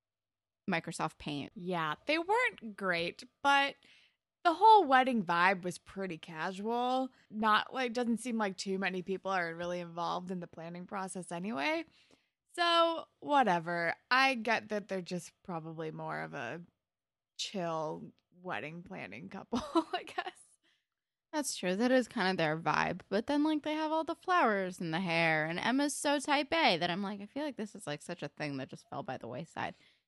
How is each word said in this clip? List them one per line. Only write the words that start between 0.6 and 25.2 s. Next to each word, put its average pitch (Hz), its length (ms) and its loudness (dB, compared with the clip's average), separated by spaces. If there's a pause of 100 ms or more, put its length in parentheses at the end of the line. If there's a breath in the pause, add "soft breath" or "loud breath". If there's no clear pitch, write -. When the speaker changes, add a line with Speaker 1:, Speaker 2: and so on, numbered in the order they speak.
Speaker 1:
Microsoft 165 480 -4
Paint. 143 380 -8
Speaker 2:
Yeah, 170 400 -4 (100)
they 311 120 0
weren't 381 580 -2
great, 175 480 -2 (180)
but 277 320 4 (680 soft breath)
the 339 100 6
whole 415 300 10
wedding 262 400 6
vibe 175 400 4
was 180 140 -4
pretty 190 400 -8
casual. 226 920 -2 (200 soft breath)
Not, 214 440 2
like, 254 180 0
doesn't 233 280 0
seem 233 180 -4
like 196 180 0
too 190 220 -4
many 185 240 -2
people 190 300 -4
are 170 220 0
really 175 260 -4
involved 170 500 -4
in 185 100 -4
the 170 60 -8
planning 175 400 -12
process 190 460 -8
anyway. 277 520 -2 (680 soft breath)
So, 339 500 4 (160)
whatever. 175 720 2 (160)
I 269 240 6
get 220 340 -2
that 208 200 -4
they're 190 120 -4
just 175 320 -6 (120)
probably 160 460 -8
more 156 300 -6
of 160 140 -8
a 139 260 -8 (760)
chill 165 680 -4 (380)
wedding 160 400 -8
planning 151 460 -12
couple, - 340 -6 (120)
<laughs> - 0 - (200)
I 359 100 -8
guess. - 280 -8 (1000)
Speaker 1:
That's - 240 -4
true. 185 200 -2
That 247 160 2
is 254 160 4
kind 185 200 0
of 190 80 2
their 160 220 2
vibe. 160 420 0 (100)
But 202 160 0
then, 294 180 2
like, 311 180 2
they 302 120 -2
have 311 180 -2
all 320 120 0
the 330 100 -6
flowers 214 640 2
and 165 140 -2
the 170 60 0
hair, 165 460 2